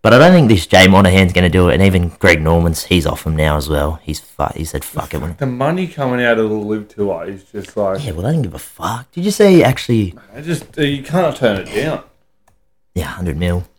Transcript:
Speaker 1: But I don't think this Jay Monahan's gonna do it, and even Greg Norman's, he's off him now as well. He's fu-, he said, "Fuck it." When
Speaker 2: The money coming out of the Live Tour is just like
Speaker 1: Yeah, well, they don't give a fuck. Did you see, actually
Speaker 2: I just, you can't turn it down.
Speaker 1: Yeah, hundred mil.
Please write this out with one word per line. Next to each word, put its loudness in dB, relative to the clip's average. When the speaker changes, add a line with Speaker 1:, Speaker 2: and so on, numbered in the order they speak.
Speaker 1:
But 6
I 8
don't 8
think 6
this 4
Jay 4
Monahan's 4
gonna 2
do 2
it, 2
and 0
even 2
Greg 2
Norman's, 0
he's 0
off -8
him -2
now 2
as -4
well. -4
He's -10
fu-, -8
he -8
said, -10
"Fuck -10
it." -6
When -8
Speaker 2:
The -4
money -4
coming -4
out 2
of 0
the -4
Live -6
Tour -4
is -14
just -12
like -2
Speaker 1:
Yeah, -6
well, -8
they -2
don't 0
give -6
a -14
fuck. -10
Did -6
you 0
see, 4
actually -2
Speaker 2:
I -16
just, -8
you -4
can't 0
turn 0
it -14
down. -4
Speaker 1:
Yeah, -4
hundred -8
mil. -2